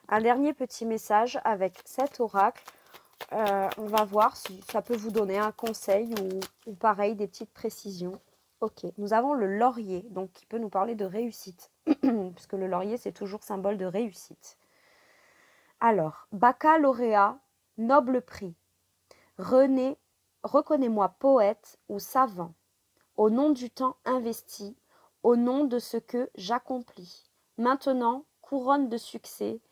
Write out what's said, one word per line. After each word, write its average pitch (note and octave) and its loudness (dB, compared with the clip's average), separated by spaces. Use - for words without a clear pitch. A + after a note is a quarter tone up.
un G#3+ 2
dernier C4+ 2
petit A#3+ -8
message A3+ 0
avec F#3+ -2
cet - -4
oracle. G#3 0
Euh, G3 0
on G#3+ -8
va G#3+ 2
voir G#3 2
si F#3+ -14
ça G#3+ -2
peut A#3+ -4
vous A3 -6
donner G3 0
un G#3+ -2
conseil A3 -2
ou, F#3+ -4
ou G#3 -12
pareil, G3+ 0
des G3+ -6
petites - -14
précisions. F#3+ -10
Ok, - -6
nous G#3 -4
avons B3+ 2
le A#3+ 0
laurier, G#3 0
donc F#3 -10
qui - -20
peut A3 -8
nous A3+ -6
parler G3+ -2
de G#3 -6
réussite, G3+ -8
<clears throat> D#4 2
puisque - -18
le F#3+ -4
laurier, F#3+ -4
c'est G3+ -8
toujours G3+ -10
symbole G3 -4
de F#3 -6
réussite. - -8
Alors, G3 0
baccalauréat, B3 2
noble B3 4
prix. F#3 -14
René, C4 4
reconnais-moi A#3+ 2
poète A#3+ 2
ou G3+ -8
savant, F#3+ -2
au G#3+ 4
nom C4+ 4
du B3 -2
temps C4 -4
investi, A#3 -6
au A#3+ 6
nom B3+ 2
de B3 0
ce A#3 -6
que B3 -6
j'accomplis. A#3 -8
Maintenant, B3+ 0
couronne C#4 0
de A#3 -4
succès, A3 -10